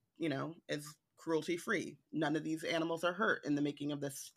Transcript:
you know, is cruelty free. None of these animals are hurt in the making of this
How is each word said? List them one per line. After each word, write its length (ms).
you 120
know, 260
is 260
cruelty 400
free. 400
None 240
of 80
these 200
animals 400
are 100
hurt 320
in 100
the 60
making 300
of 100
this 360